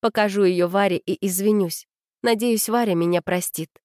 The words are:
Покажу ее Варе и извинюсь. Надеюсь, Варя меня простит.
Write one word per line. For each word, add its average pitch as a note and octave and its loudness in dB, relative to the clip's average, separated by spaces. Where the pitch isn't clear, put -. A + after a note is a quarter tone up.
Покажу G#3 0
ее F3 2
Варе F#3+ 0
и - -4
извинюсь. G3 0
Надеюсь, A#3 0
Варя A3 0
меня E3+ 0
простит. F3+ -6